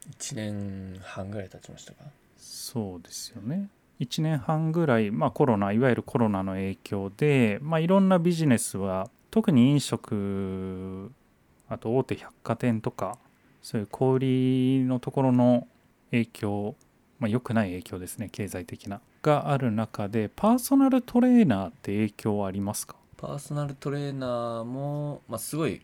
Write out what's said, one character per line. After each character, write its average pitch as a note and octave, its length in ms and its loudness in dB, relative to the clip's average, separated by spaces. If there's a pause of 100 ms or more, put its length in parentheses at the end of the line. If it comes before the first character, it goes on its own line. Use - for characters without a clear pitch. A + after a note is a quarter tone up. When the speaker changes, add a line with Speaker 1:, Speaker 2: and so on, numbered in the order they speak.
Speaker 1:
一 - 280 -12
年 G2 680 -8
半 G2 280 -10
ぐ G#2+ 80 -8
ら F#2+ 60 -8
い F#2 40 -16
経 F#2 100 -20
ち - 140 -20
ま - 60 -20
し - 60 -20
た - 80 -20
か？ - 120 -20 (320)
Speaker 2:
そ - 640 -10
う E2 40 -18
で - 80 -20
す - 200 -14
よ G2 120 -16
ね。 F#3 260 -6 (300)
一 - 220 -6
年 D#3 180 0
半 D#3+ 340 -2
ぐ E3 140 0
ら A#2+ 120 4
い、 G#2 140 0
ま B2+ 160 0
あ、 - 20 -2
コ D3+ 160 4
ロ A#2 100 4
ナ、 G2 160 0
い A2 60 2
わ C3 100 4
ゆ A2+ 80 4
る A2 60 -4
コ - 160 -2
ロ A2+ 100 4
ナ G2 140 0
の F#2+ 120 -4
影 G2 220 -4
響 G2 400 -6
で、 C3 460 4
ま D#3+ 140 -2
あ、 D#3+ 40 2
い E3 60 0
ろ F#3+ 140 6
ん F#3+ 80 6
な F#3+ 100 6
ビ E3+ 160 2
ジ D#3+ 140 2
ネ A2+ 100 6
ス - 180 -6
は、 F#2+ 320 -2 (220)
特 A3 220 2
に B2 180 8
飲 C#3+ 80 4
食、 F#2+ 1300 -6 (560)
あ G#2+ 100 -8
と A2+ 180 -2
大 C3+ 60 2
手 G2+ 140 -4
百 - 260 -18
貨 A2+ 140 -2
店 A2+ 240 0
と A#2 100 -2
か、 G2+ 260 -6 (460)
そ - 160 -6
う G#2+ 40 -2
い - 20 -4
う - 40 -14
小 C3 260 2
売 C3 40 2
り C3 680 2
の B2+ 140 0
と C3+ 140 -8
こ C#3 100 0
ろ C3 100 4
の B2 360 4 (420)
影 A#2 160 2
響、 G#2 480 -6 (460)
ま A#2 60 -2
あ、 - 20 0
良 A2+ 100 2
く A#2+ 160 -4
な A2 100 4
い F#2+ 40 -4
影 F2+ 140 -8
響 - 180 -10
で F2+ 80 -12
す - 100 -14
ね、 G2+ 100 -8
経 G2+ 200 -8
済 F#2 160 -8
的 - 240 -14
な、 G2+ 120 -10 (220)
が D3 300 2
あ C#3 60 2
る B2+ 120 0
中 G#2+ 380 -4
で、 G#2+ 260 -2
パ A3 200 4
ー B3+ 40 2
ソ C#4 180 2
ナ C4+ 120 6
ル B3+ 120 2
ト B3 200 0
レ B3 220 8
ー F#3+ 40 6
ナ G2 200 2
ー - 20 -6
っ - 20 -12
て - 220 -8
影 G#2+ 180 2
響 G#2 280 -2
は G2+ 100 -2
あ - 20 -4
り G2 100 -4
ま G2+ 140 -4
す - 140 -8
か？ - 80 -16 (200)
Speaker 1:
パ C#3+ 200 -10
ー - 20 -8
ソ D3 160 -10
ナ D3 100 -2
ル C#3 120 -8
ト C#3 160 -6
レ C#3+ 160 -4
ー C#3 40 -6
ナ A#2+ 500 -4
ー - 20 -6
も、 C#3+ 640 -6
ま A#2 80 -8
あ、 - 20 -4
す - 160 -8
ご D#3 140 0
い F2 160 -4